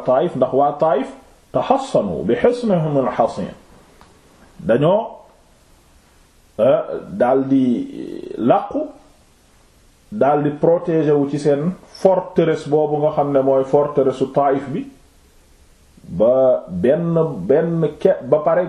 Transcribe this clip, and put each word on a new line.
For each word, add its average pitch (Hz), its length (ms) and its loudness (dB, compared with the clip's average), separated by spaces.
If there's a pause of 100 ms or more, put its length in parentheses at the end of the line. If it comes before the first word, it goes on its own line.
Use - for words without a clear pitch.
Taïf, 143 300 0
ndax 120 180 0
waa 143 260 2
Taïf 175 280 0 (440)
tahassanu 104 720 -2
bi 107 120 0
hisnihim 180 640 0
al-hasin. 110 520 -2 (1080)
Dañoo, 156 480 0 (1500)
euh, 135 220 4 (280)
daldi 123 1300 -2
làqu, 175 420 0 (1300)
daldi 143 400 0
protégé 160 600 0
wu 143 180 2
ci 147 100 -4
seen 147 320 0 (160)
forteresse 180 800 0
boobu 151 280 0
nga 151 140 0
xam 143 200 -2
ne 139 100 2
mooy 135 240 2
forteresse 139 520 0
su 135 140 -4
Taïf 139 380 0
bi, 175 160 -8 (1200)
ba 123 640 2
benn, 139 460 0 (320)
benn 165 440 2 (100)
ke-, - 240 2
ba 135 160 2
pare 170 300 0